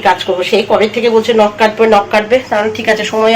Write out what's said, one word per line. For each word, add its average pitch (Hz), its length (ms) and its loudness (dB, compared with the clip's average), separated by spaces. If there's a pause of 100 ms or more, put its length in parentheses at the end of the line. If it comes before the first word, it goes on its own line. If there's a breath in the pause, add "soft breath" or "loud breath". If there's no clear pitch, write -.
কাজ 185 180 2
করবো। 185 240 -2
সেই 214 200 0
কবে 208 240 2
থেকে 240 200 -2
বলছে 226 260 2
নখ 208 200 2
কাটবে, 220 240 2 (100)
নখ 202 180 2
কাটবে। 208 240 0 (140)
কারণ 214 160 0 (100)
ঠিক 220 160 -6
আছে, 214 200 -2
সময় 220 240 2